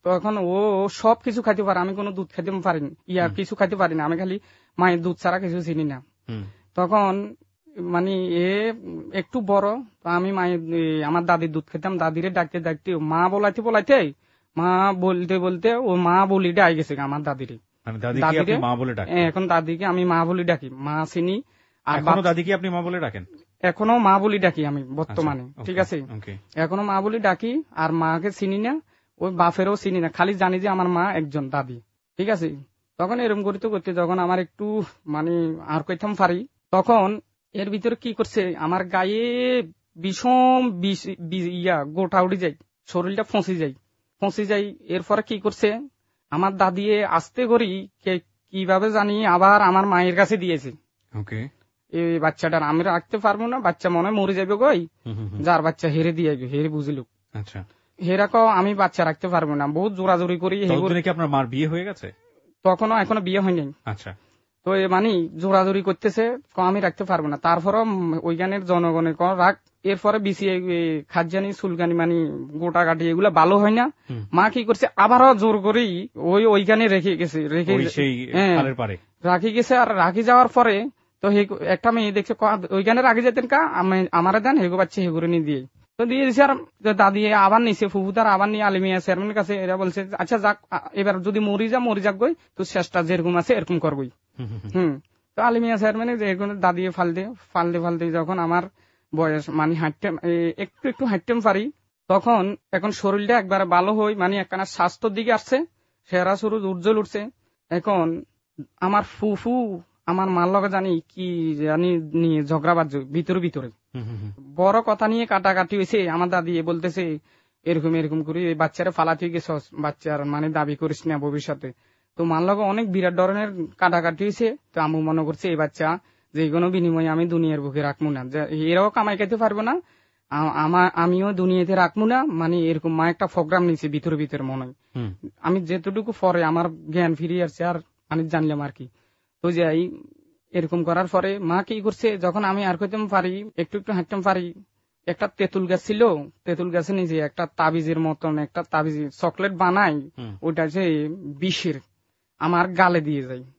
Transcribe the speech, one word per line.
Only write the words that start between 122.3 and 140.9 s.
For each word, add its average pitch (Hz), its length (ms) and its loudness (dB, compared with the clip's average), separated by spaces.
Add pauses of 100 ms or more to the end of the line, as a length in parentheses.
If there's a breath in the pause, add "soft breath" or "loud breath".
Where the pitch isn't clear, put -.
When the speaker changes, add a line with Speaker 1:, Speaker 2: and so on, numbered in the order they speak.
Speaker 1:
লগে 196 180 2
অনেক 208 300 0
বিরাট 180 220 0
ধরনের 185 540 -2 (100)
কাটাকাটি 170 460 0
হয়েছে। 220 340 -2 (160)
তো 170 80 -2
আম্মু 156 200 0
মনে 160 220 0
করছে, 156 260 -4
"এই 165 60 0
বাচ্চা 156 440 -2 (340)
যে 156 160 0
কোনো 170 200 2
বিনিময়ে 170 400 0
আমি 160 160 0
দুনিয়ার 165 360 0
বুকে 143 200 -4
রাখবো 143 280 -2
না, 131 160 -4
যে 131 180 -6
এরাও 160 460 0
কামাই 208 280 -2
খাইতে 208 200 -2
পারবো 214 240 0
না, 277 200 -2 (480)
আ-, 147 260 0
আমা-, 175 400 4
আমিও 180 380 0
দুনিয়াতে 185 420 0
রাখবো 185 300 2
না", 247 180 2
মানে 170 360 0
এরকম 165 340 0
মা 160 160 2
একটা 175 180 -2
প্রোগ্রাম 175 360 0
নিয়েছে 160 260 0
ভিতরে 151 260 -2
ভিতরে 147 280 -6
মনে 131 220 -6
হয়। 127 80 -16 (220)
Speaker 2:
হুম। 107 340 -8 (120)
Speaker 1:
আমি 185 200 0
যেতটুকু 190 600 -6
পরে 175 220 2
আমার 160 480 -2
জ্ঞান 165 240 2
ফিরে 175 280 -4
আসছে 170 200 -6
আর 175 120 -2 (340)
আমি 160 180 0
জানলাম 156 340 0
আর 139 100 -8
কি। 127 160 -18 (560)
তো 175 80 0
যাই, 165 400 0 (600)
এরকম 175 320 -2
করার 170 240 0